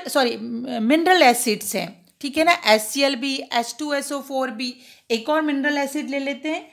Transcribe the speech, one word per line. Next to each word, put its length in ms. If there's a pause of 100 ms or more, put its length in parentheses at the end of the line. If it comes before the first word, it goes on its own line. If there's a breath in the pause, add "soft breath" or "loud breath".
सॉरी, 300
मिनरल 840
एसिड्स 520
हैं, 300 (160)
ठीक 160
है 60
ना, 220
एचसीएल 520
भी, 180 (180)
एच 260
टू 140
एस 180
ओ 100
फ़ोर 300
भी। 220 (360 loud breath)
एक 200
और 120
मिनरल 380
एसिड 300
ले 120
लेते 280
हैं, 240